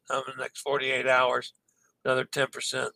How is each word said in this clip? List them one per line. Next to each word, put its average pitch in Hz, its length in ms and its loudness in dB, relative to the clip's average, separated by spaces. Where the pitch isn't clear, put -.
over 131 260 -4
the 131 80 -8
next - 180 -10
forty-eight 131 460 0
hours, 127 460 4
another 131 200 2
ten 135 220 -2
percent - 500 -4